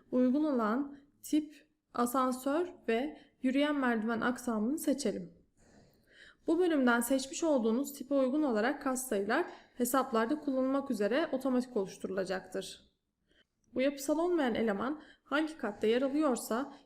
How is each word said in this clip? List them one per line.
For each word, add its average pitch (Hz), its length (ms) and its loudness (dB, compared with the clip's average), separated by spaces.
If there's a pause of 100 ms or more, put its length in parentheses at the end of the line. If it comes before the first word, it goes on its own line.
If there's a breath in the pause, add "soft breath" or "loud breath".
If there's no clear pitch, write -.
(120 loud breath)
uygun 254 320 4
olan 254 540 0 (260 loud breath)
tip, 302 320 0 (380)
asansör 254 760 0 (200)
ve 240 300 -2 (240 loud breath)
yürüyen 277 340 2
merdiven 233 460 0
aksamını 240 560 -2
seçelim. 208 540 -2 (1160 loud breath)
Bu 320 120 2
bölümden 269 400 4
seçmiş 262 440 -2
olduğunuz 262 500 2
tipe 269 220 -4
uygun 269 280 2
olarak 247 380 0
katsayılar 247 640 -2 (280 loud breath)
hesaplarda 254 680 0
kullanılmak 269 520 0
üzere 226 400 0
otomatik 254 460 0
oluşturulacaktır. 190 1080 -6 (880 soft breath)
Bu 247 80 -2
yapısal 285 380 0
olmayan 330 360 2
eleman 220 460 0 (220 loud breath)
hangi 302 340 -2
katta 208 300 -4
yer 233 140 2
alıyorsa 277 720 0 (120 loud breath)